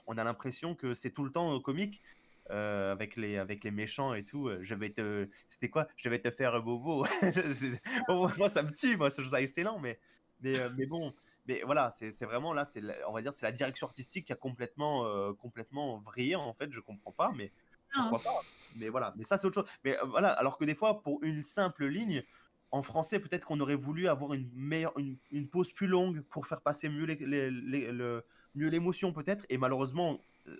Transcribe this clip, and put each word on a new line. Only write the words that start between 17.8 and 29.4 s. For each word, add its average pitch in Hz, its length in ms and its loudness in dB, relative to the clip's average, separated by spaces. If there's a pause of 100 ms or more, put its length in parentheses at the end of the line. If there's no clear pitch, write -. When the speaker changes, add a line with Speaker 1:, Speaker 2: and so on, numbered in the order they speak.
Speaker 2:
Non. 233 140 2
Speaker 1:
pourquoi - 220 0
pas ? - 80 0 (360)
Mais 110 120 -6
voilà, 113 280 -2
mais 107 80 -8
ça, 196 140 4
c'est 196 80 2
autre - 160 2
chose. - 80 -6 (140)
Mais, 135 140 2
euh, 113 60 2
voilà, 156 260 6
alors - 280 2
que 151 60 0
des 151 100 4
fois, 214 260 4
pour 143 220 -2
une 156 220 0
simple 180 420 0
ligne, 165 360 0 (500)
en 135 100 2
français, 160 380 0
peut-être - 260 -4
qu'on 147 140 0
aurait 143 160 2
voulu 156 320 0
avoir 143 260 2
une 131 200 -4
meilleure, 151 440 0
une, 135 180 -2 (140)
une 143 180 -2
pause 180 240 2
plus 196 140 -2
longue 180 360 4
pour - 240 -8
faire 151 140 -4
passer 147 280 0
mieux 151 160 0
les, 160 120 0
les, 139 340 2
les, 123 420 -2
le, 120 320 -2 (300)
mieux 151 140 2
l'émotion, 170 440 2
peut-être. 185 380 -2